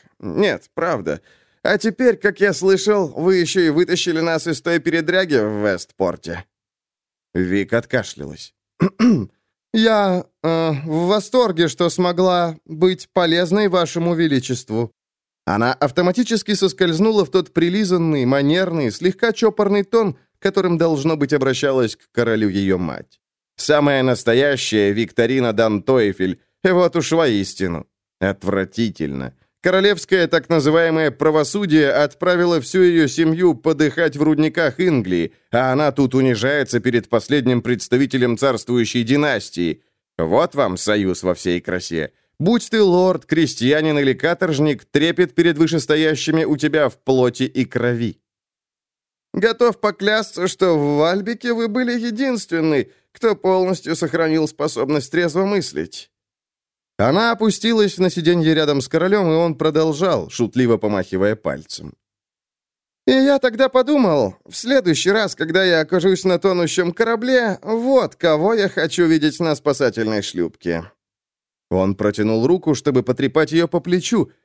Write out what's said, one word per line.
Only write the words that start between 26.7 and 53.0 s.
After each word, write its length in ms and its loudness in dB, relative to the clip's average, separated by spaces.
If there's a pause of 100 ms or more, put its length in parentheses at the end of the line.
уж 160 -2
воистину. 760 -2 (320)
Отвратительно. 1120 -4 (280)
Королевское 640 0
так 220 -2
называемое 640 2
правосудие 800 2
отправило 680 0
всю 220 0
её 260 4
семью 460 2
подыхать 640 0
в 60 0
рудниках 560 0
Инглии, 540 0 (180)
а 200 2
она 200 0
тут 240 0
унижается 640 0
перед 300 0
последним 520 0
представителем 760 0
царствующей 640 0
династии. 800 -2 (360)
Вот 380 0
вам 220 0
союз 460 -2
во 100 0
всей 280 -2
красе. 500 -6 (280)
Будь 300 0
ты 120 0
лорд, 440 2
крестьянин 720 0
или 140 2
каторжник, 720 -2
трепет 500 0
перед 240 2
вышестоящими 880 0
у 140 0
тебя 320 0
в 80 -12
плоти 460 0
и 200 -2
крови. 560 -4 (1120)
Готов 460 0
поклясться, 680 -2
что 300 2
в 200 0
Вальбике 560 -2
вы 140 -2
были 300 -2
единственный, 920 -2 (220)